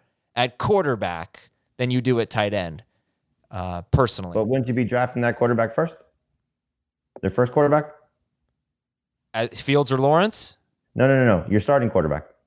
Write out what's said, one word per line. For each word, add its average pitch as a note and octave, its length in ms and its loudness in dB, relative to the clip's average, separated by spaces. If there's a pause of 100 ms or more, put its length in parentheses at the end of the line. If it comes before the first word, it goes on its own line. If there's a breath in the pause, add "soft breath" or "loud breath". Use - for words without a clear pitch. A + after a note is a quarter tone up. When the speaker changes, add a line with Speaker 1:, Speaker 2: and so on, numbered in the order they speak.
(360)
Speaker 1:
at B2 220 -2
quarterback G#2+ 920 -2 (280)
than B2+ 140 -4
you B2 100 0
do A#2+ 200 2
at G#2 80 -4
tight G#2 240 0
end, E2+ 300 -6 (680)
uh, F2+ 320 -8 (100)
personally. G2 440 0
Speaker 2:
But A2 100 0
wouldn't B2+ 240 -2
you A#2+ 40 -2
be A#2+ 120 -2
drafting B2 380 -2
that A#2+ 140 -2
quarterback A#2 380 0
first? E3 200 -2 (1300)
Their F#2+ 100 -4
first B2 200 0
quarterback? D3 400 2 (1400)
Speaker 1:
Uh, A2+ 140 -2
Fields C#3 440 0
or C3+ 60 2
Lawrence? D#3+ 600 0 (380)
Speaker 2:
No, C3 120 4
no, C3 180 4
no, G2 180 4
no. - 60 -10
Your G#2 100 2
starting B2 300 2
quarterback. D2+ 360 0 (220)